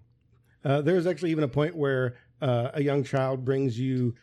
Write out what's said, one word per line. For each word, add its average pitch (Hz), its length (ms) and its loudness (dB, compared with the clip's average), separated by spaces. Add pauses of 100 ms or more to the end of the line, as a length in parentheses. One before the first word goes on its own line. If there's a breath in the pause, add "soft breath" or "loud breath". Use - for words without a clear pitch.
(640)
Uh, 143 160 2
there's 170 280 2
actually 165 240 -2
even 156 120 0
a 131 40 0
point 147 260 0
where, 131 400 0 (260 soft breath)
uh, 123 340 0
a 151 80 -2
young 143 200 2
child 131 420 -2
brings 135 360 0
you 127 420 0